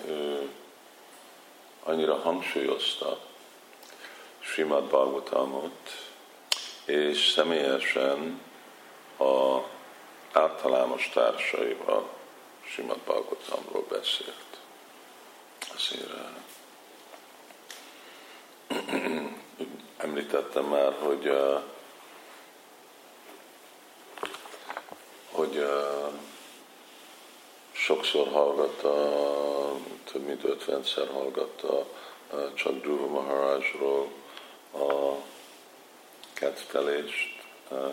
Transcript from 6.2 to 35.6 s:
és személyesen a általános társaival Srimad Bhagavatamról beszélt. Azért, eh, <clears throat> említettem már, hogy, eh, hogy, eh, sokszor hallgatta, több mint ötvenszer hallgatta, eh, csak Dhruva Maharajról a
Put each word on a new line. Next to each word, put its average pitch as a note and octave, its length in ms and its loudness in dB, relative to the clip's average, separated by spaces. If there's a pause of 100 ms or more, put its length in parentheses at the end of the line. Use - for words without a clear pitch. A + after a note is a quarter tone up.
és D2 440 4
személyesen D2 1120 2 (760)
a C2+ 420 6 (720)
általános B1+ 840 4
társaival A1+ 960 2 (540)
Srimad - 340 -6
Bhagavatamról - 920 -4
beszélt. - 440 -4 (1400)
Azért, - 340 -6
eh, - 160 -8 (3750)
<clears throat> - 80 -4
említettem C#2+ 600 0
már, C#2+ 340 4
hogy, C#2+ 280 2
eh, C#2 340 6 (3750)
hogy, D2 260 2
eh, C#2+ 500 0 (1600)
sokszor D#2 560 4
hallgatta, D2 640 4 (1200)
több C#2+ 140 -4
mint C#2+ 180 -4
ötvenszer C#2 640 0
hallgatta, C#2 800 -2 (460)
eh, C#2+ 220 -4
csak C2+ 280 -2
Dhruva C#2+ 260 0
Maharajról C#2 1040 2 (600)
a C#2+ 400 2 (1200)